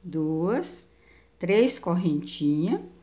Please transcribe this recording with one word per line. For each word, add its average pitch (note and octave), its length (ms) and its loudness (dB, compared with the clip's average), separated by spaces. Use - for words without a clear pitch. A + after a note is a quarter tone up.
duas, D#3+ 840 -4
três G#3+ 400 4
correntinhas. D#3+ 1000 0